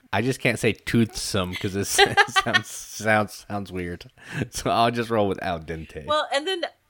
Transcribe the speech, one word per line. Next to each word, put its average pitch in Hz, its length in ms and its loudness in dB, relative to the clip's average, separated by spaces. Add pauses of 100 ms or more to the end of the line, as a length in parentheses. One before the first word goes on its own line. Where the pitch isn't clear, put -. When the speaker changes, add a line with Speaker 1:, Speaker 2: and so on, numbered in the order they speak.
(100)
Speaker 1:
I 107 120 0
just 127 180 0
can't 120 180 2
say 113 140 2
toothsome 98 840 0
'cause 95 220 -4
it 101 80 0
<laughs> - 20 -8
sounds, - 800 2
sounds, - 800 0
sounds 101 240 -8
weird. 90 400 -8 (380)
So - 220 -4
I'll 117 200 4
just 117 200 -2
roll 107 180 4
with 92 140 -2
al 87 180 -2
dente. 80 460 -10
Speaker 2:
Well, 302 260 0
and 285 160 0
then 370 140 -2 (280)